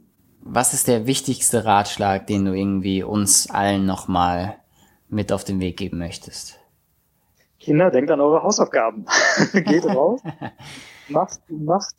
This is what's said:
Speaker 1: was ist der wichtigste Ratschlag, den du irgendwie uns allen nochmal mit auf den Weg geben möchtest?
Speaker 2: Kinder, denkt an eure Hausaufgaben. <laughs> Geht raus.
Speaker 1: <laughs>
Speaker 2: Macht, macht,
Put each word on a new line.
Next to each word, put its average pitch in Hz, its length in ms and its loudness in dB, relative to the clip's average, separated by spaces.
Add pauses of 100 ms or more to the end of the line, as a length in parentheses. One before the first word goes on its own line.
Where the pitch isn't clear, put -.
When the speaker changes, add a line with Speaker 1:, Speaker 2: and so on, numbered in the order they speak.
(400)
Speaker 1:
was - 340 0
ist 127 140 0
der 117 180 2
wichtigste 127 580 0
Ratschlag, 101 600 2
den 98 180 0
du 95 80 0
irgendwie 95 520 0
uns 104 440 0
allen 98 380 0
nochmal 90 680 0 (520)
mit 104 220 -4
auf 98 140 -2
den 95 160 -4
Weg 90 160 -4
geben 87 220 -8
möchtest? - 600 -12 (1000)
Speaker 2:
Kinder, 165 320 4
denkt 139 180 2
an 143 100 2
eure 156 220 4
Hausaufgaben. 113 640 0 (240)
<laughs> - 220 0
Geht 170 340 2
raus. 190 400 2
Speaker 1:
<laughs> 156 40 -6 (800)
Speaker 2:
Macht, 165 280 -2 (120)
macht, 156 480 -4